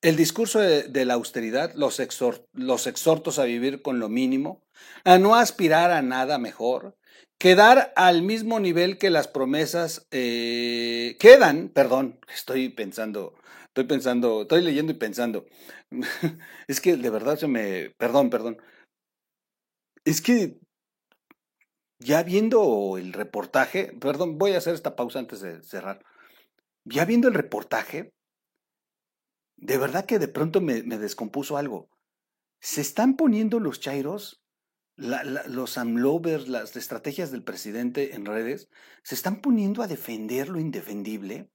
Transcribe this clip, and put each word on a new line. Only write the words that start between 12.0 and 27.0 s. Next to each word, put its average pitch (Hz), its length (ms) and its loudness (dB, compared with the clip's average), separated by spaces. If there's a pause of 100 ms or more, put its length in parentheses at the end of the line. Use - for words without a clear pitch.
estoy 127 420 -6
pensando, 104 640 -10 (340)
estoy 131 180 -4
pensando, 123 560 -2
estoy 160 200 2
leyendo 156 300 -2
y 135 40 -4
pensando. 110 500 -6 (440)
<laughs> 143 500 -6 (280)
Es 135 140 -6
que 175 160 2
de 123 120 -4
verdad 113 280 -2
se 160 100 -6
me, 98 500 -4
perdón, 123 320 2
perdón. 113 320 -6 (1400)
Es - 180 0
que 226 380 0 (1400)
ya 147 220 2
viendo 175 760 2
el 92 160 -10
reportaje, 127 840 -4
perdón, 151 380 -6
voy 196 140 0
a 185 60 0
hacer 165 180 -4
esta 156 200 -10
pausa 123 240 -8
antes 113 200 -14
de 87 240 -16
cerrar. 98 400 -14 (800)
Ya 156 220 -2